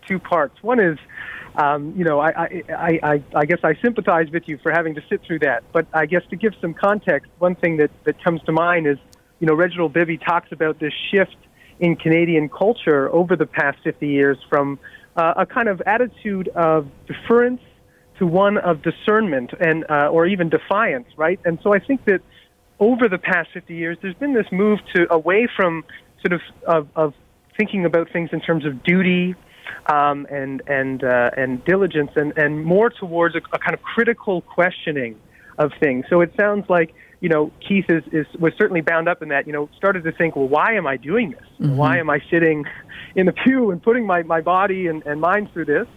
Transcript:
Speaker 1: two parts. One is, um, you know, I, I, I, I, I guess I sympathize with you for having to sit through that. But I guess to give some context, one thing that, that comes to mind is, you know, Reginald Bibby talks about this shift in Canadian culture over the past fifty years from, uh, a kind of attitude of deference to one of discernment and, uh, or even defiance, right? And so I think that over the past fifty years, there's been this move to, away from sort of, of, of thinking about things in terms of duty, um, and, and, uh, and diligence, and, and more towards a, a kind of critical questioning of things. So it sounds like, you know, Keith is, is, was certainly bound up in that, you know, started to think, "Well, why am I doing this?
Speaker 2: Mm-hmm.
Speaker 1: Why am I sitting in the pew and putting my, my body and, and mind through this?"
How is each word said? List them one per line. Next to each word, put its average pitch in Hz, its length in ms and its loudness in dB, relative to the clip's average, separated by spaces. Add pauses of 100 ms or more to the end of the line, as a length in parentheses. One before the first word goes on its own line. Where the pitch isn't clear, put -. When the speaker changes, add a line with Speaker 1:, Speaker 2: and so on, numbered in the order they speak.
Speaker 1:
two 190 120 -4
parts. 160 440 -2
One 247 160 0
is, 170 200 2 (580)
um, 147 400 0
you 180 80 0
know, 151 160 2
I, 156 80 2
I, 170 400 -4
I, 165 340 -2
I, 147 200 0 (120)
I 151 120 2
guess 170 180 -2
I 160 120 2
sympathize 180 540 0
with 160 160 -6
you 151 120 -10
for - 120 -4
having 165 260 -2
to 147 120 -12
sit 202 140 -4
through 165 160 -6
that. 135 240 0 (100)
But 165 220 0
I 160 100 2
guess 170 240 0
to 196 80 -10
give 208 240 -2
some 165 140 -6
context, 196 640 -2
one 180 160 0
thing 170 240 -2
that, 147 120 4 (140)
that - 180 -4
comes 165 200 -2
to 165 100 -4
mind 170 340 2
is, 143 120 0 (420)
you 170 60 0
know, 156 80 4
Reginald 170 400 0
Bibby 170 240 0
talks 170 340 -2
about 156 280 -2
this 147 120 -4 (180)
shift 190 240 2 (460)
in 170 160 2
Canadian 160 540 2
culture 160 600 0
over 175 260 2
the - 100 0
past 143 360 -2
fifty 151 260 -6
years 139 280 2 (140)
from, 139 280 0 (380)
uh, 165 220 2
a 185 80 0
kind 233 200 -2
of 190 200 -2
attitude 202 600 -2
of 160 380 0 (200)
deference 240 560 0 (560)
to 190 80 0
one 196 320 2
of 170 240 0
discernment 170 760 0
and, 160 300 0
uh, 147 200 2
or 165 180 4
even 180 240 0
defiance, 160 680 -2
right? 165 300 0
And 170 160 -2
so 202 100 2
I 202 60 4
think 262 260 -4
that 190 160 2 (580)
over 233 300 4
the 185 80 -2
past 175 380 -2
fifty - 220 -14
years, 165 260 -4
there's 190 140 -8
been 285 180 -2
this 214 180 0
move 202 280 2 (140)
to, 175 160 4
away 175 360 2 (100)
from 165 280 -2 (360)
sort 180 140 0
of, 165 80 -6 (240)
of, 160 280 2
of 156 200 0 (420)
thinking 202 300 0
about 165 240 0
things 170 200 -4
in 160 120 -6
terms 160 240 -2
of 131 160 -6
duty, 180 520 2 (520)
um, 143 440 2
and, 135 360 -6
and, 135 360 -2
uh, 123 320 2
and 127 300 -4
diligence, 170 500 0
and, 147 220 -2
and 151 260 0
more 190 280 4
towards 170 460 -2
a, 160 40 -4 (140)
a 151 40 0
kind 175 140 -4
of 160 80 -6
critical 220 600 -2
questioning 147 760 -2 (400)
of 147 240 0
things. 131 300 0
So 175 100 6
it 170 160 2
sounds 208 320 0
like, 170 260 2 (260)
you 180 80 -4
know, 151 220 2 (100)
Keith 196 280 0
is, 165 140 2 (100)
is, 156 140 -2 (120)
was 165 200 2
certainly 190 220 2
bound 165 280 0
up - 140 -2
in 156 60 -12
that, 139 180 -2
you 147 60 -10
know, 147 240 -6
started 190 280 -2
to 160 80 -4
think, 160 240 -2
"Well, 139 120 0
why 165 260 2
am 185 120 -2
I 135 100 -4
doing 156 340 -2
this? - 180 -18 (120)
Speaker 2:
Mm-hmm. 139 160 0
Speaker 1:
Why 156 220 2
am 160 100 -4
I 147 120 0 (100)
sitting 160 340 2 (500)
in 190 120 2
the 170 60 2
pew 254 380 2
and 175 120 -4
putting 233 240 2
my, 175 160 0
my 165 180 -2
body 185 460 0
and, 156 200 -4
and 147 140 -4
mind 190 320 0
through 160 140 -6
this?" 156 200 0 (100)